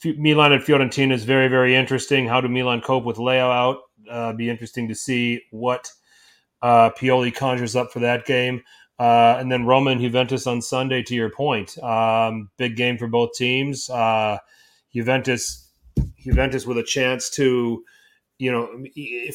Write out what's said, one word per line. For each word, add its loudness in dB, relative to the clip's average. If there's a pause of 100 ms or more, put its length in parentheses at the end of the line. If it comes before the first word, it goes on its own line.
F-, -4
Milan 6
and 4
Fiorentina 2
is -2
very, 4
very 4
interesting. 0
How 0
do 0
Milan -2
cope 0
with -4
Leao 2
out? 0 (320)
Uh, -6
be -6
interesting -8
to -8
see -2 (100)
what, -6 (720)
uh, 6
Pioli 0
conjures -2
up -2
for -10
that 0
game. -2 (360)
Uh, 6
and -6
then 0
Roma 4
and 0
Juventus -2
on -2
Sunday, -4
to -10
your -2
point. -4
Um, 0
big -4
game -2
for -8
both 0
teams. -4
Uh, 0 (520)
Juventus, -4 (480)
Juventus 0
with -4
a -2
chance -2
to, 0 (560)
you -2
know, -6 (120)
e-, -12